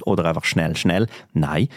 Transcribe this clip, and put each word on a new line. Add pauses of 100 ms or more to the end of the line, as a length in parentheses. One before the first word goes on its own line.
oder
einfach
schnell,
schnell. (260)
Nein,